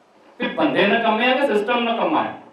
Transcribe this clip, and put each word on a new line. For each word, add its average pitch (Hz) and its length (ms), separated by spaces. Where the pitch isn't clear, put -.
ਵੀ - 80
ਬੰਦੇ 160 380
ਨਿਕੰਮੇ 226 400
ਆ 254 80
ਕਿ 285 120
ਸਿਸਟਮ 233 440
ਨਿਕੰਮਾ 175 340
ਹੈ - 100